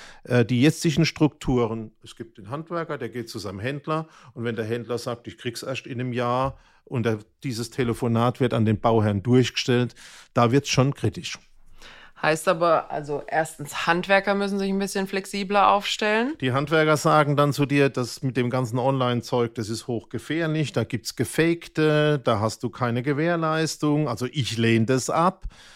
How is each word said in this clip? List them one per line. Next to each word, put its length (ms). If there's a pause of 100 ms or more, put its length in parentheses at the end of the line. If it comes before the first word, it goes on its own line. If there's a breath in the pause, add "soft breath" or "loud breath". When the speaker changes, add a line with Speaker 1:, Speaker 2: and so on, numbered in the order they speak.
(240 loud breath)
Speaker 1:
Äh, 220
die 160
jetzigen 440
Strukturen, 840 (120)
es 120
gibt 220
den 120
Handwerker, 480
der 120
geht 200
zu 100
seinem 200
Händler 480 (260 loud breath)
und 100
wenn 120
der 100
Händler 340
sagt, 280
„Ich 100
krieg's 260
erst 240
in 120
einem 140
Jahr“, 440 (280 soft breath)
und 200
der, 140 (240)
dieses 280
Telefonat 680
wird 140
an 100
den 160
Bauherrn 420
durchgestellt, 760 (380 loud breath)
da 180
wird's 180
schon 240
kritisch. 440 (840 loud breath)
Speaker 2:
Heißt 260
aber, 420
also 380
erstens, 580
Handwerker 480
müssen 240
sich 120
ein 100
bisschen 260
flexibler 640
aufstellen. 720
Speaker 1:
Die 100
Handwerker 460
sagen 380
dann 180
zu 140
dir, 220
„Das 340
mit 140
dem 120
ganzen 300
Online-Zeug, 760
das 160
ist 160
hochgefährlich, 880
da 100
gibt's 320
Gefakte, 1080
da 160
hast 240
du 80
keine 320
Gewährleistung, 1040
also 240
ich 260
lehne 300
das 240
ab.“ 340 (300 loud breath)